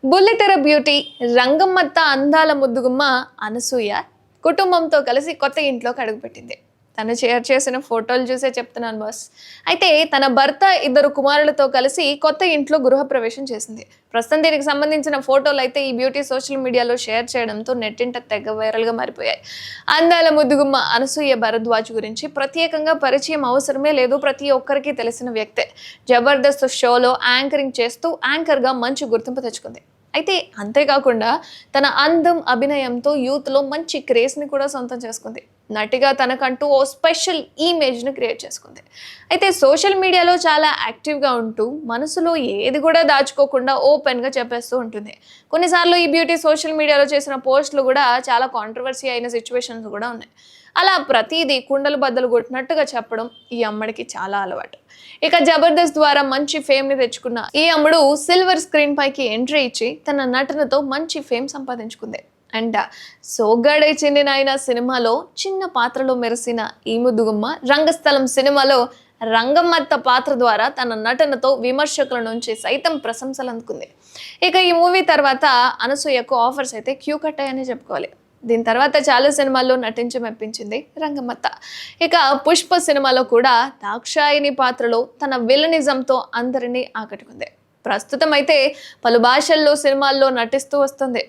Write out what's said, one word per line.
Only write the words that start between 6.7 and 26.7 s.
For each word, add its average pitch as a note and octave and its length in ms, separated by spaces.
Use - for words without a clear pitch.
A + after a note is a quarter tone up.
తను A3 220
షేర్ A#3+ 300
చేసిన C4 260
ఫోటోలు A#3+ 420
చూసే C4 260
చెప్తున్నాను A#3 460
బాస్. G#3+ 180
అయితే F4+ 180
తన C4+ 100
భర్త, C#4+ 260
ఇద్దరు C#4+ 220
కుమారులతో D4 460
కలిసి C4+ 280
కొత్త D#4 180
ఇంట్లో D4 300
గృహప్రవేశం C4+ 640
చేసింది. A3+ 340
ప్రస్తుతం A#3 340
దీనికి D4 240
సంబంధించిన D4 480
ఫోటోలు C#4 360
అయితే C4 240
ఈ B3+ 120
బ్యూటీ C4 300
సోషల్ C4+ 340
మీడియాలో A#3+ 400
షేర్ A#3 280
చేయడంతో A3+ 500
నెట్టింట A#3+ 360
తెగ G#3+ 260
వైరల్గా A3 400
మారిపోయాయి. - 420
అందాల E4 320
ముద్దుగుమ్మ C#4 380
అనసూయ C4+ 480
భరద్వాజ్ A3+ 540
గురించి A3 280
ప్రత్యేకంగా D#4+ 680
పరిచయం C#4 480
అవసరమే C#4 480
లేదు, B3+ 260
ప్రతి C#4 320
ఒక్కరికి C#4 420
తెలిసిన A#3 380
వ్యక్తే. G#3+ 280
జబర్దస్త్ C4+ 540